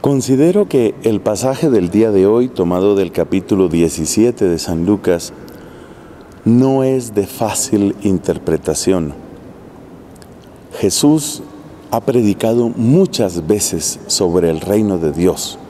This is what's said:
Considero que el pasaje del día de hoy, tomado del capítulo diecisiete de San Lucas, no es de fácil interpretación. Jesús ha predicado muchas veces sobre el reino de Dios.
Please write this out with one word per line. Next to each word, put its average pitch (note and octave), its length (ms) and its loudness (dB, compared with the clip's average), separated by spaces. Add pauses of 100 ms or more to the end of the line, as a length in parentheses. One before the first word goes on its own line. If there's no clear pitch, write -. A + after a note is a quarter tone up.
Considero C#3+ 680 2
que B2 340 2
el G#2+ 160 0
pasaje B2 500 -2
del F#2 200 2
día G#2+ 220 2
de F#2+ 140 4
hoy, A#2 220 2
tomado F#2+ 480 0
del F#2 160 0
capítulo F#2+ 560 0
diecisiete E2 800 0
de E2+ 100 0
San E2+ 280 -4
Lucas, F#2+ 480 -2 (1120)
no C3 400 4
es B2+ 280 -2
de G2 140 0
fácil G2+ 720 -2
interpretación. E2 1120 -2 (1700)
Jesús D3 640 0 (480)
ha A#2 80 0
predicado A#2 720 0
muchas A#2 760 0
veces F#2+ 600 -2
sobre F2 420 0
el D#2+ 120 -2
reino G2 380 0
de D#2 120 -2
Dios. E2 480 -2 (100)